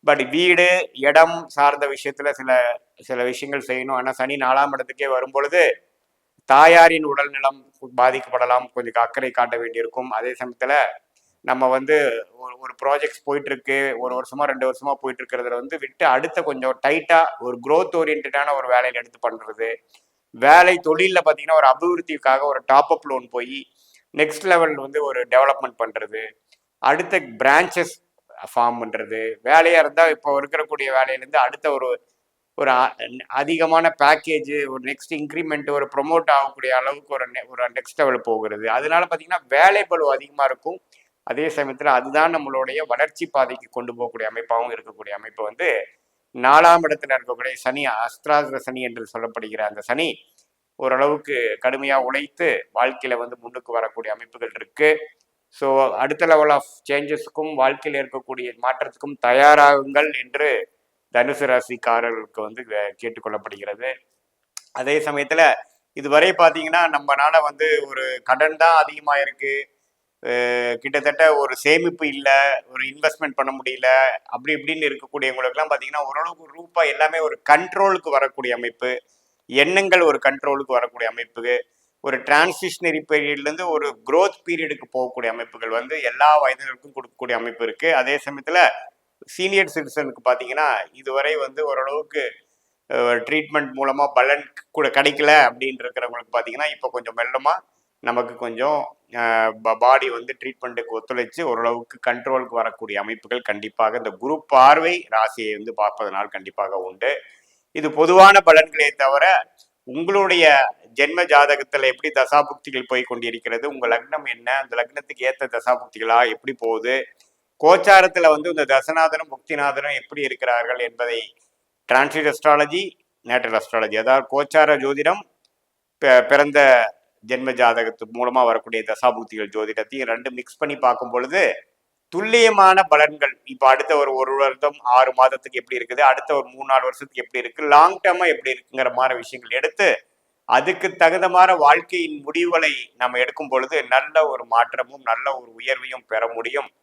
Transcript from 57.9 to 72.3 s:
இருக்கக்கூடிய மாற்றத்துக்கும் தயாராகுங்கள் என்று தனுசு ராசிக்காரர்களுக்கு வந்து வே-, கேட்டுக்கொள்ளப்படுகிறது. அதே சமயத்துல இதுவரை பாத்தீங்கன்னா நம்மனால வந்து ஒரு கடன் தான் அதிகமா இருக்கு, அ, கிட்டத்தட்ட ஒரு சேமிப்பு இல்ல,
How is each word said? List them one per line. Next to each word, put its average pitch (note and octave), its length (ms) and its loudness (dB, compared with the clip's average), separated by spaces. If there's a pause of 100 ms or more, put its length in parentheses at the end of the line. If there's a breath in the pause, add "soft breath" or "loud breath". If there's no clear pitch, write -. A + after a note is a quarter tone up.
இருக்கக்கூடிய B2+ 540 -10 (100)
மாற்றத்துக்கும் C#3 540 -8 (100)
தயாராகுங்கள் C#3+ 920 4
என்று B2+ 480 -4 (500)
தனுசு C#3 280 0
ராசிக்காரர்களுக்கு A#2 960 -4
வந்து A2 280 -12
வே-, G#2 340 -6
கேட்டுக்கொள்ளப்படுகிறது. G#2+ 920 -10 (800)
அதே C#3 260 -2
சமயத்துல D3 560 2 (380)
இதுவரை D3 360 2
பாத்தீங்கன்னா D#3+ 680 2
நம்மனால C#3+ 440 2
வந்து D3 440 -2
ஒரு C3 380 -8
கடன் D3+ 320 0
தான் E3 260 4
அதிகமா D3 340 -4
இருக்கு, C#3 520 -6 (580)
அ, B2 540 -2
கிட்டத்தட்ட D3 560 2
ஒரு C3+ 200 -2
சேமிப்பு D#3+ 520 0
இல்ல, C#3 540 0 (100)